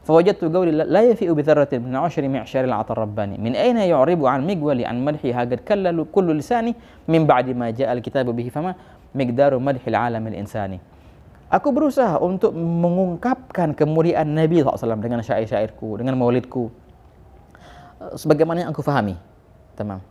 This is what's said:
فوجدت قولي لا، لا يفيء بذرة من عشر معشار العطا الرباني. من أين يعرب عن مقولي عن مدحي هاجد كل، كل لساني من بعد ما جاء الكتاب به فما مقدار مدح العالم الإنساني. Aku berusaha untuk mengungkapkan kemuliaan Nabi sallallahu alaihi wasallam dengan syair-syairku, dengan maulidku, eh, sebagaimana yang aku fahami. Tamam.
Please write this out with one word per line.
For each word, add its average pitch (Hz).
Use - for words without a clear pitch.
فوجدت 175
قولي 175
لا، 156
لا 185
يفيء 185
بذرة 147
من 127
عشر 147
معشار 131
العطا 110
الرباني. 104
من 113
أين 233
يعرب 170
عن 135
مقولي 147
عن 120
مدحي 147
هاجد 120
كل، 202
كل 185
لساني 233
من 160
بعد 127
ما 120
جاء 117
الكتاب 123
به 120
فما 170
مقدار 135
مدح 135
العالم 113
الإنساني. 101
Aku 285
berusaha 254
untuk 180
mengungkapkan 170
kemuliaan 160
Nabi 156
sallallahu -
alaihi -
wasallam 110
dengan 120
syair-syairku, 110
dengan 131
maulidku, 123
eh, -
sebagaimana 160
yang 120
aku 147
fahami. 107
Tamam. 101